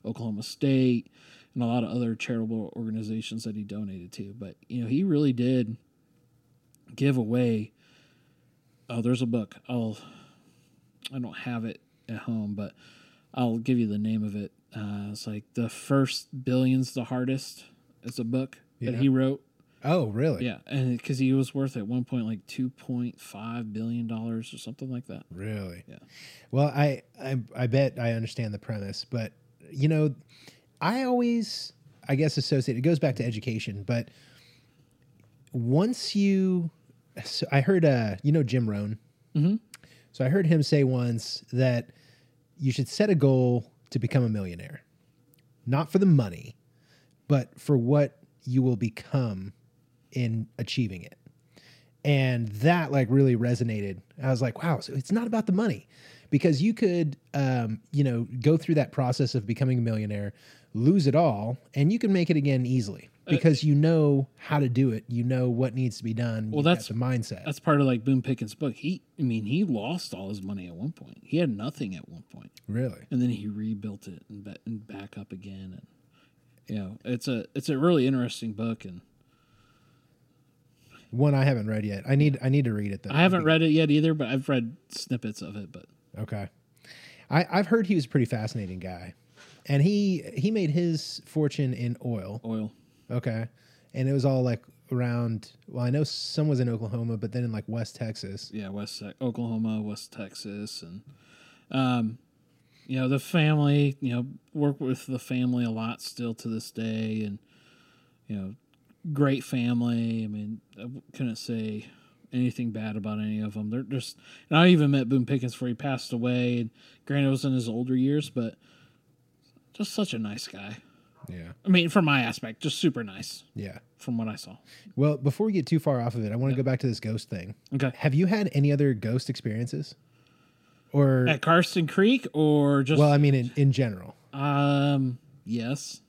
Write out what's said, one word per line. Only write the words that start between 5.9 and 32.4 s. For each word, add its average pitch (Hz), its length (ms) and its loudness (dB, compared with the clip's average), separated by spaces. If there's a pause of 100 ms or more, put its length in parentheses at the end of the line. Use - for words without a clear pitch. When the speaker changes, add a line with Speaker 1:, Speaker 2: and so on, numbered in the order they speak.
Speaker 1:
give 139 220 2
away. 113 560 0 (1160)
Oh, 117 120 -2
there's 123 200 2
a 127 40 2
book. 113 300 -2 (120)
I'll, 113 300 -4 (1160)
I 131 60 -6
don't 113 200 -8
have 117 260 -6
it - 160 -10 (280)
at 113 100 -6
home, 107 360 -4
but 101 180 -8 (600)
I'll 120 240 0
give 120 200 0
you 117 100 2
the 104 100 -2
name 107 260 0
of 104 120 -6
it. 101 160 -8 (240)
Uh, 104 360 -8
it's 104 160 -12
like 104 160 -10 (100)
The 117 160 -2
First - 760 0
Billion's 131 480 2
the 120 120 -4
Hardest. 131 600 -4 (380)
It's 117 160 -10
a 120 40 -4
book 127 360 -4 (200)
that 123 140 -2
Speaker 2:
Yeah. 120 60 -4
Speaker 1:
he 139 100 6
wrote. 131 320 2 (420)
Speaker 2:
Oh, 156 240 2
really? 120 380 0
Speaker 1:
Yeah, 117 220 -6
and 127 340 -2
'cause 135 160 -4
he 131 160 2
was 135 220 0
worth 135 200 -2
at 104 120 -6
one 123 180 -2
point, 120 220 -4
like, 113 180 -8
two 127 240 -4
point 120 500 -8
five 113 540 -10
billion 117 320 -4
dollars 113 480 -6
or - 60 -18
something 131 320 -12
like 123 160 -10
that. - 240 -14
Speaker 2:
Really? 95 560 -10
Speaker 1:
Yeah. - 100 -20 (540)
Speaker 2:
Well, 139 160 4
I, 139 340 2 (200)
I, 131 180 -4 (160)
I 123 100 -2
bet 131 340 2
I 117 120 0
understand 113 420 -4
the 98 60 -10
premise, 98 500 -8
but, 113 240 -6 (380)
you 139 160 0
know, 151 260 2 (680)
I 240 260 0
always, 240 680 -2 (340)
I 139 60 2
guess, 147 240 2
associate, 131 400 0